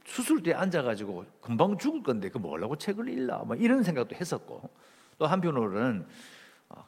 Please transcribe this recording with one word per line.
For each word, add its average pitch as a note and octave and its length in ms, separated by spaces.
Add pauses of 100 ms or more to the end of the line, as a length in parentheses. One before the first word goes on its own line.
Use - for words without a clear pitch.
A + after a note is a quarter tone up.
수술대에 A3+ 500
앉아가지고 A#2+ 720 (160)
금방 E3 380
죽을 D4+ 240
건데 A2 260
그 G#2+ 100
뭐라고 F2+ 380
책을 G#3 320
읽나?" B3+ 300
뭐 - 180
이런 A#3+ 260
생각도 D3+ 320
했었고, C3 560 (480)
또 D#3 80
한편으로는, B2 800 (600)
어, - 200